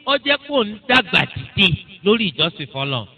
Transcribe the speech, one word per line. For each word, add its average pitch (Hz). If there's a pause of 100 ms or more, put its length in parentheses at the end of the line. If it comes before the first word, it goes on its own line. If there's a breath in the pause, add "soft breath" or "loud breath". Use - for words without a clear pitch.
ó -
jẹ́ 285
kó 285
ń 208 (120)
dàgbà 247
dìde - (340)
lórí 214
ìjọsìn 151
fọlọ́ 135 (160)